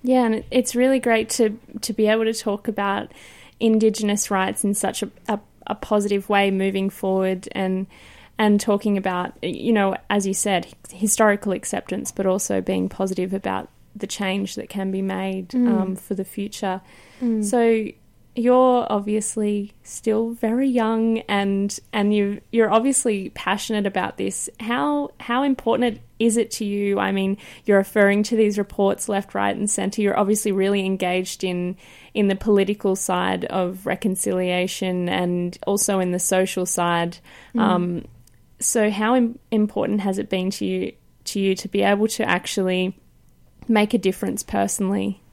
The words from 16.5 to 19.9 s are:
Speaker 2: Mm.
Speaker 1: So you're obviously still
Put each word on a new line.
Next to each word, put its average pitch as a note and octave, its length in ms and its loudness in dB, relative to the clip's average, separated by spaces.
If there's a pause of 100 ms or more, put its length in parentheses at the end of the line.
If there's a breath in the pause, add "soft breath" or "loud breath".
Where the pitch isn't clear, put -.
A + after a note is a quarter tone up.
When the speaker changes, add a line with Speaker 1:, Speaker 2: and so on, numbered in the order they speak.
Speaker 2:
Mm. A3+ 220 0
Speaker 1:
So A3+ 480 2 (440)
you're B3 540 4
obviously G#3 840 -2 (100)
still A3+ 460 -2